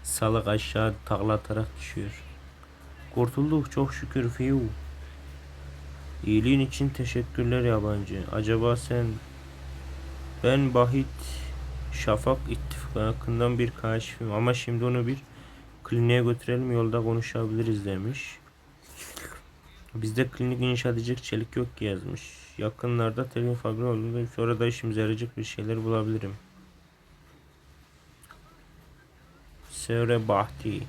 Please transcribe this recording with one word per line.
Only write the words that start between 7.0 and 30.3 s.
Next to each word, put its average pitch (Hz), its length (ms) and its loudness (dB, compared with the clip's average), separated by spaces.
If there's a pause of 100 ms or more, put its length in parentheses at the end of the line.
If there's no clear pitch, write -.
yabancı. 104 720 2
Acaba 113 440 4
sen? 120 300 0 (1400)
Ben 131 300 6
Bahit 123 320 6 (880)
Şafak 117 440 2 (120)
ittifakından 117 1080 0
bir 120 120 2
kaşifim 110 600 -2
ama 117 220 4
şimdi 120 320 0
onu 123 220 2
bir 135 100 0 (760)
kliniğe 120 320 6
götürelim, 123 480 2
yolda 117 320 2
konuşabiliriz 113 840 0
demiş. 101 520 -4 (1600)
Bizde 110 340 0
klinik 123 340 -2
inşa 123 280 2
edecek 120 340 -2
çelik 110 320 -2
yok 123 220 -2
ki 107 80 -4
yazmış. 92 360 -4 (360)
Yakınlarda 117 720 0
telefon 120 240 0
fabrika 117 320 -2
olduğunda 117 420 0
sonra 117 320 0
da 117 80 4
işimize 113 340 0
yarayacak 113 360 -2
bir 113 60 -4
şeyler 110 400 -4
bulabilirim. 110 520 0 (3250)
Sevre 117 560 2
Bahti. 101 600 0